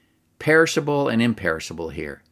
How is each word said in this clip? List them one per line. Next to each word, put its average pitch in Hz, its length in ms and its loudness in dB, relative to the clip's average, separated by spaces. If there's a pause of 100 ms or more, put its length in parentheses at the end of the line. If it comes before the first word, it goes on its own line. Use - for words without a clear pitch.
(380)
perishable 151 720 2
and 113 100 0
imperishable 82 680 -2
here. 73 320 -10 (100)